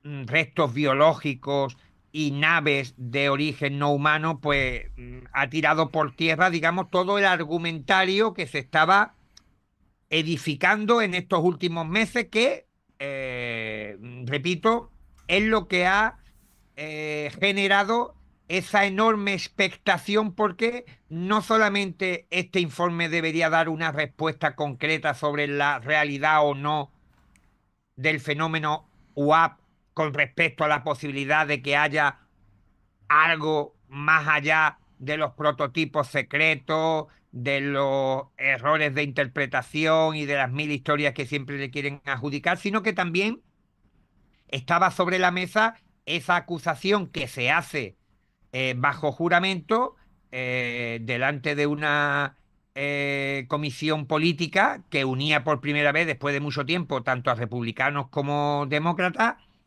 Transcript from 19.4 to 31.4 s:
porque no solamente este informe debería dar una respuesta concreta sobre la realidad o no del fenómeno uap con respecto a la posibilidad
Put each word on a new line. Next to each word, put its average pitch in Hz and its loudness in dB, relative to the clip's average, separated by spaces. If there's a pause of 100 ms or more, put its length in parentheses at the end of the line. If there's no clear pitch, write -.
porque 226 -2 (240)
no 185 0
solamente 196 0
este 180 -2
informe 170 0
debería 165 0
dar 160 4
una 160 -2
respuesta 151 -2
concreta 147 -2
sobre 147 -2
la 143 0
realidad 151 2
o 143 0
no 147 -4 (1040)
del 151 -2
fenómeno 156 -4 (240)
uap 147 2 (360)
con 156 -2
respecto 147 0
a 151 2
la 143 0
posibilidad 147 0